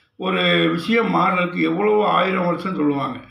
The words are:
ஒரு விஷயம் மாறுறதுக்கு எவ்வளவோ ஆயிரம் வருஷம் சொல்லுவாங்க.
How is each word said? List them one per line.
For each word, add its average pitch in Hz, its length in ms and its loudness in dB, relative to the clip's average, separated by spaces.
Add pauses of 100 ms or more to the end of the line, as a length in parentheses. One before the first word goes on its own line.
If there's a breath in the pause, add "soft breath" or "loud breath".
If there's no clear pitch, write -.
(160 loud breath)
ஒரு 180 560 0
விஷயம் 202 420 0
மாறுறதுக்கு 180 460 0
எவ்வளவோ 202 480 2
ஆயிரம் 180 360 0
வருஷம் 175 300 -4
சொல்லுவாங்க. 139 440 -2 (120)